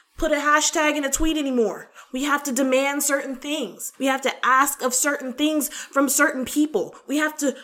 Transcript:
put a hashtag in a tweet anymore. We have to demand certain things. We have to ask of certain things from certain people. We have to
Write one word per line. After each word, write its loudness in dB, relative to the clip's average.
put 0
a 4
hashtag 2
in 0
a -4
tweet 0
anymore. 0
We -4
have 2
to -6
demand 2
certain -2
things. -6
We -2
have 0
to -4
ask 4
of 0
certain -2
things 0
from -2
certain 0
people. -2
We -2
have 0
to 0